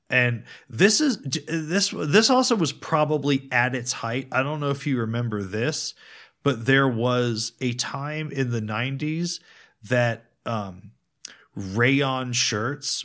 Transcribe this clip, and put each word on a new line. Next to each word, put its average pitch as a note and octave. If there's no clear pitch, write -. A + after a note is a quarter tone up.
And B2
this F#3+
is, D4
j-, C#3+
this, E3
this F3+
also B3+
was D#3+
probably C#3+
at B2
its B2
height. B2+
I C3
don't D3
know C#3+
if -
you C3+
remember A2+
this, G#2+
but A#2
there C3+
was A#2+
a B2+
time D3
in C3+
the A#2
nineties C3+
that, A#2+
um, G2+
rayon B2+
shirts A#2+